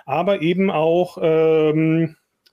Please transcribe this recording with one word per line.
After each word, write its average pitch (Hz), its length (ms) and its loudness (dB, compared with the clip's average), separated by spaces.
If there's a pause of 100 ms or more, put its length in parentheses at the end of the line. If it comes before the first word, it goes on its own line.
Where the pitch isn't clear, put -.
aber 175 360 -2
eben 180 280 0
auch, 165 500 0
ähm, 160 960 0 (360)